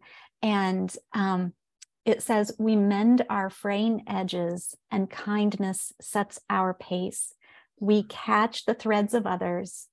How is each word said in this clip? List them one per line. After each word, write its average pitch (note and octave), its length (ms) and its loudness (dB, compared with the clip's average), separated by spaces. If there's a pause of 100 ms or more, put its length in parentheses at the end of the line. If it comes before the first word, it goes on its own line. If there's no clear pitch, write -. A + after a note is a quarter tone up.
(440)
And, F#3 520 0 (180)
um, F#3 400 0 (520)
it A3 160 2
says, G#3+ 380 0
"We A3 160 2
mend G#3 540 4
our G3 200 -2
fraying G#3 580 -2
edges F3+ 680 -4 (160)
and G3 180 0
kindness G3+ 880 -2
sets - 400 -4 (100)
our F#3+ 240 0
pace. - 600 -6 (460)
We G#3 240 4
catch G#3+ 640 0
the A#3 80 0
threads G#3 400 2
of A3 140 2
others F3+ 640 -4